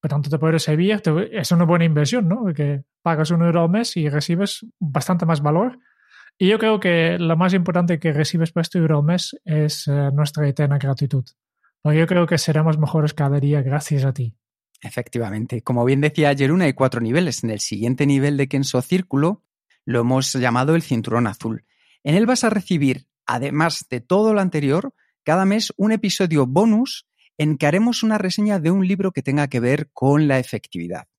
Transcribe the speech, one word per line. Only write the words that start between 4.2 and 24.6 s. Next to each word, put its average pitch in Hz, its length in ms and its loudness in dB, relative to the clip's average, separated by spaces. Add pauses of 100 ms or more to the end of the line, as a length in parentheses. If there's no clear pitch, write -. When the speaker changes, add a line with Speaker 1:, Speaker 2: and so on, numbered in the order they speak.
Speaker 1:
bastante 160 480 -2
más 156 160 0
valor. 175 360 0 (600)
Y 185 100 2
yo 214 100 4
creo 220 220 2
que 170 380 2
lo 165 180 0
más 180 160 2
importante 175 460 0
que 160 140 -2
recibes 160 400 0
por 170 100 0
este 180 160 -2
euro 156 200 2
al 147 60 0
mes 175 400 -2
es, 151 420 -2
eh, 143 280 0
nuestra 147 340 0
eterna 143 300 0
gratitud. 135 460 -2 (580)
Porque 151 160 2
yo 165 80 4
creo 175 200 2
que 165 120 0
seremos 156 400 0
mejores 151 340 0
cada 143 260 0
día 143 220 0
gracias 139 440 -2
a 135 100 0
ti. 120 200 -6 (480)
Speaker 2:
Efectivamente. 113 800 -6
Como 120 220 0
bien 135 160 2
decía 151 340 2
Jerún, 139 260 2
hay 151 120 2
cuatro 127 280 0
niveles. 127 440 -2
En 117 60 -2
el 104 100 -8
siguiente 120 440 -2
nivel 143 320 2
de 135 120 0
Kenso 135 340 -2
Círculo 180 640 -2 (400)
lo 120 160 0
hemos 131 320 0
llamado 127 420 0
el 165 80 0
cinturón 117 460 -2
azul. 110 360 -8 (380)
En 151 140 2
él 226 100 4
vas 247 160 0
a 226 80 2
recibir, 165 560 -2 (180)
además 139 640 -2
de 123 120 -6
todo 214 340 2
lo 202 60 2
anterior, 170 520 -2 (300)